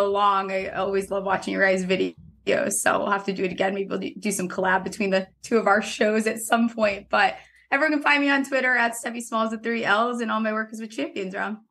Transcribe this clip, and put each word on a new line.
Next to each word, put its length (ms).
along. 460
I 180
always 400
love 140
watching 300
your 120
guys' 180
videos, 920
so 260
we'll 100
have 160
to 80
do 100
it 80
again. 220
Maybe 160
we'll 100
do, 200
do 120
some 160
collab 360
between 260
the 180
two 160
of 80
our 160
shows 460
at 120
some 300
point. 400
But 280
everyone 220
can 100
find 180
me 80
on 160
Twitter 320
at 160
Steffi 300
Smalls 280
with 120
three 200
L's, 380
and 100
all 100
my 120
work 180
is 80
with 120
Champions 420
Realm. 360